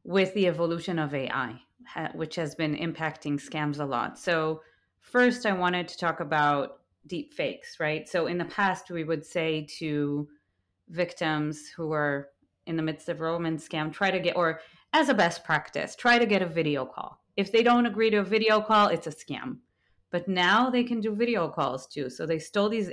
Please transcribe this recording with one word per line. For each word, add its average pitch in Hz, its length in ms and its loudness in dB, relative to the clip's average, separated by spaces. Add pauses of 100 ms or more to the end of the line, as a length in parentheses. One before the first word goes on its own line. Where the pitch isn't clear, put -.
with 190 300 0
the 196 140 2
evolution 170 520 0
of 147 140 -2
A 135 160 -2
I, 123 300 -4 (260)
ha-, - 280 -6
which 160 220 -8
has 156 200 -4
been 156 200 -2
impacting 156 640 -4
scams 147 400 -4
a 143 60 -4
lot. 120 320 -4
So 160 440 -2 (400)
first, 247 440 2
I 208 60 2
wanted 180 380 0
to - 80 -16
talk 165 220 -2
about 147 600 0 (280)
deep 165 260 -8
fakes, - 460 -6
right? 156 280 -2
So 165 200 -2
in 175 100 -4
the 170 80 -4
past, 185 460 -2
we 165 120 -4
would 156 220 -4
say 160 420 -2 (120)
to 147 480 -2 (640)
victims 156 840 -4
who 165 120 -6
were 147 420 -2 (380)
in 165 80 -4
the 160 80 -2
midst 156 260 -6
of 151 100 -6
a 165 40 -8
romance 165 440 -4
scam, 156 240 -4
"Try 190 200 0
to 185 80 0
get," 170 160 0
or 165 260 2 (320)
as 294 160 6
a 262 40 6
best 170 300 2
practice, - 520 -2
"Try 240 240 4
to 240 60 4
get 202 160 4
a 180 60 0
video 151 380 0
call." - 340 -12 (160)
If 196 160 -2
they 233 120 6
don't 240 220 6
agree 220 260 2
to 208 60 4
a 202 60 2
video 214 380 4
call, 214 260 6
it's 165 200 0
a 147 40 -6
scam. - 460 -10 (520)
But 175 180 -4
now 190 420 4
they 247 140 2
can 233 180 -4
do 214 120 -2
video 208 360 0
calls 135 380 -2
too. 135 220 -6
So 160 160 -8
they 160 140 0
stole 208 300 0
these 214 240 -2